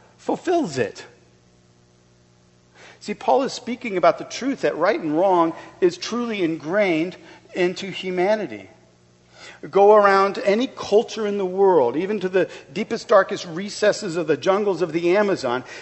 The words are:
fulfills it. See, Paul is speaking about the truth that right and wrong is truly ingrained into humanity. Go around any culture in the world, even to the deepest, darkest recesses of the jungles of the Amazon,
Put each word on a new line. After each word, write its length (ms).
fulfills 600
it. 260
See, 120
Paul 300
is 100
speaking 440
about 220
the 60
truth 380
that 140
right 220
and 180
wrong 360
is 180
truly 440
ingrained 760
into 360
humanity. 800
Go 240
around 440
any 300
culture 580
in 120
the 80
world, 500
even 240
to 80
the 200
deepest, 360
darkest 380
recesses 680
of 100
the 100
jungles 460
of 100
the 240
Amazon, 460